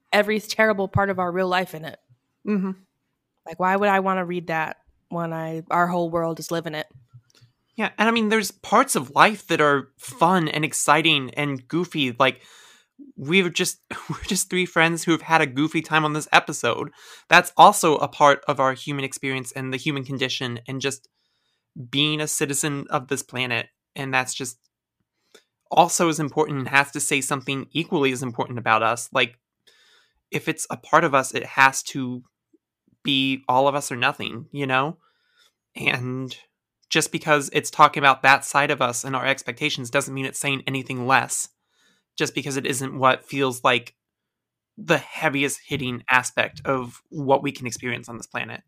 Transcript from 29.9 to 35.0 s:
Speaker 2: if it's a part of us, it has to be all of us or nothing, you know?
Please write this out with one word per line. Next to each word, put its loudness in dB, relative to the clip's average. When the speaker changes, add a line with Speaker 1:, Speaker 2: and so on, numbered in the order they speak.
Speaker 2:
if -6
it's -6
a -8
part 2
of 0
us, 0
it -6
has 2
to -8
be 0
all 6
of 2
us -4
or -6
nothing, -4
you -6
know? 0